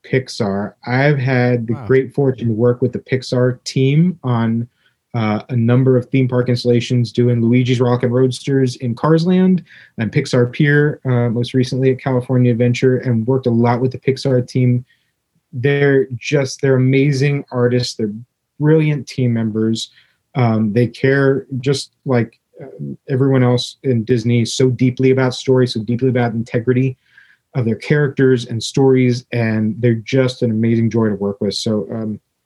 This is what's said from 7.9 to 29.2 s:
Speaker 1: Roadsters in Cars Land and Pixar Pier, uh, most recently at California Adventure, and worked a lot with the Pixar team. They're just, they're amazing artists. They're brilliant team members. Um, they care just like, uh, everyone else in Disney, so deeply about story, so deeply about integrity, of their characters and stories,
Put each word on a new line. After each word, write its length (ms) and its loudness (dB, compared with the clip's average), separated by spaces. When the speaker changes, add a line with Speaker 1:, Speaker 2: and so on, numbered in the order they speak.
Speaker 1:
Roadsters 640 0
in 180 -6
Cars 320 0
Land 380 2
and 140 -2
Pixar 400 0
Pier, 540 2
uh, 240 0
most 240 -4
recently 380 0
at 80 -2
California 520 0
Adventure, 460 2
and 280 -2
worked 220 0
a 40 0
lot 280 2
with 140 -2
the 60 -10
Pixar 460 -2
team. 380 0
They're 520 2
just, 460 -4
they're 140 4
amazing 760 2
artists. 440 0
They're 160 -4
brilliant 480 2
team 260 -2
members. 560 -2
Um, 380 0
they 140 2
care 600 0
just 320 -4
like, 340 -2
uh, 40 -16
everyone 360 2
else 400 0
in 200 0
Disney, 400 0
so 260 0
deeply 400 0
about 240 2
story, 340 0
so 140 -6
deeply 280 -2
about 240 0
integrity, 640 -2
of 80 -2
their 100 -2
characters 720 2
and 180 -8
stories, 680 2